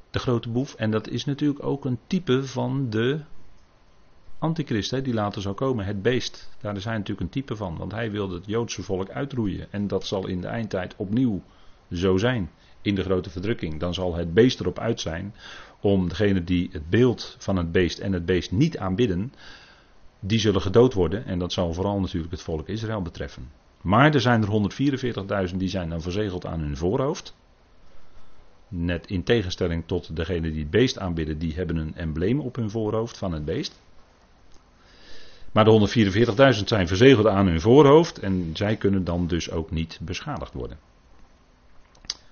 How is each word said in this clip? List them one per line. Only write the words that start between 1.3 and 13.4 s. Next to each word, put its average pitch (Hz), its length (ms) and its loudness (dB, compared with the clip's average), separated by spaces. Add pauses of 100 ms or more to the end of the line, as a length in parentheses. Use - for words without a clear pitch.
ook 139 220 -4
een 123 220 -2
type 135 360 0
van 127 460 -2
de 123 320 0 (1160)
antichrist, 151 520 -2
hè, 131 100 -2
die 127 120 -2
later 104 280 -2
zal 98 120 -4
komen, 123 320 -2
het 101 160 -4
beest. 117 480 -2 (120)
Daar 104 140 -6
is 98 100 -8
hij 113 120 -4
natuurlijk 101 280 -4
een 135 160 -6
type 123 140 -8
van, 92 220 -6
want 90 140 -8
hij 110 200 -6
wilde 98 240 -4
het 85 100 -10
Joodse 107 380 -4
volk 95 260 -4
uitroeien 110 600 -4
en 101 160 -4
dat 95 180 -2
zal 101 220 -4
in 92 140 -4
de 98 60 -8
eindtijd 104 480 -6
opnieuw 107 460 0 (500)
zo 92 260 2
zijn. 110 320 0 (320)
In 101 140 0
de 95 80 -2
grote 92 260 0
verdrukking, 90 500 -4